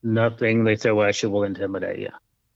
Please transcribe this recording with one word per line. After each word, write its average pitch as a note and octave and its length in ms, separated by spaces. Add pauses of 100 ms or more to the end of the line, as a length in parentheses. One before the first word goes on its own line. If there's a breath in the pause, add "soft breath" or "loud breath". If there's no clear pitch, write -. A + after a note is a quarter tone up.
nothing A2+ 640
they A2 140
throw G#2+ 260
at G#2 180
you A2+ 80
will G2+ 140
intimidate F#2+ 560
you." - 100 (460)